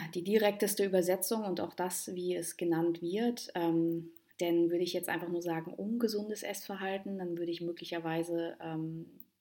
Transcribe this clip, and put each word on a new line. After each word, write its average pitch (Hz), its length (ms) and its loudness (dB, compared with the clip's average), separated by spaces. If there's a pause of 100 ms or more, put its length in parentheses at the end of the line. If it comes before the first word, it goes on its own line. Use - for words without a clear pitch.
(140)
die 175 80 -2
direkteste 202 640 4
Übersetzung 190 600 2
und 185 160 -2
auch 170 140 -4
das, 185 400 -4
wie 180 220 -2
es 165 200 -6
genannt 170 460 2
wird. 226 540 0
Ähm, 165 560 2 (300)
denn 170 280 4
würde 175 120 2
ich 175 100 0
jetzt 175 160 -2
einfach 175 200 -2
nur 175 120 -2
sagen, 165 320 -2
ungesundes 208 720 -2
Essverhalten, 196 760 -4
dann 175 220 -4
würde 170 140 -2
ich 170 80 -6
möglicherweise, 170 1000 -2
ähm, 160 460 -6 (340)